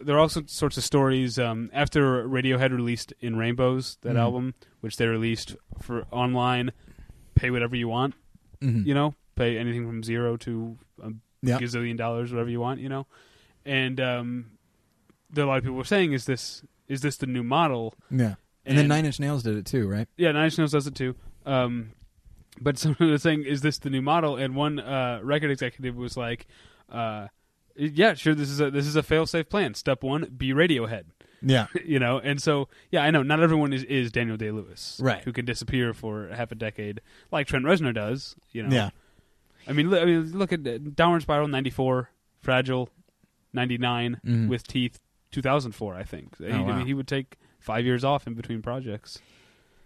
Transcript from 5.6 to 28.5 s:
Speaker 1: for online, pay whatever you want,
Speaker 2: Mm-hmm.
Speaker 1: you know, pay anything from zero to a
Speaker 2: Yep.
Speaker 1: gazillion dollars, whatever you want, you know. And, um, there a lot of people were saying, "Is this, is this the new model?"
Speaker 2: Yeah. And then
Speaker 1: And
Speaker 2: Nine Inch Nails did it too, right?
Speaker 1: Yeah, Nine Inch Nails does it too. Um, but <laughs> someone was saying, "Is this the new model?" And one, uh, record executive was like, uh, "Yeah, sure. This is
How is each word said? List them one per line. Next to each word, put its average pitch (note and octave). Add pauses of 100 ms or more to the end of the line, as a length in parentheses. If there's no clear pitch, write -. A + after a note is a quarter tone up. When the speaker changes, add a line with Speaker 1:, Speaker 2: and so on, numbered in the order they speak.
Speaker 1:
for A#2+
online, B2 (640)
pay B2
whatever B2
you A#2+
want, B2+ (480)
Speaker 2:
Mm-hmm. A#2
Speaker 1:
you C#3+
know, C#3+ (200)
pay A#2
anything A#2+
from A2+
zero A#2
to A2+ (240)
a A2 (320)
Speaker 2:
Yep. B2
Speaker 1:
gazillion A#2+
dollars, A#2
whatever A#2+
you A#2
want, B2
you C3+
know. C3+ (600)
And, C3
um, A#2+ (800)
there D3
a C#3
lot C3+
of B2
people B2+
were C3
saying, F#3
"Is B2+
this, - (240)
is C3+
this C#3
the C3+
new B2+
model?" B2+ (160)
Speaker 2:
Yeah. A#2 (300)
And C3+
then -
Speaker 1:
And -
Speaker 2:
Nine D#3
Inch C#3+
Nails C#3+
did A2
it G2
too, A#2
right? G#2 (100)
Speaker 1:
Yeah, E3+
Nine D3+
Inch D#3
Nails D#3
does C#3+
it C#3
too. B2+ (300)
Um, A#2+ (680)
but C3+
<laughs> -
someone D#3+
was D3
saying, D3+
"Is C#3
this D3
the C#3+
new C3+
model?" D3+
And C3
one, D3
uh, B2
record D3
executive B2+
was B2
like, A#2+ (420)
uh, G#2+ (480)
"Yeah, D#3
sure. D#3
This C#3+
is C#3+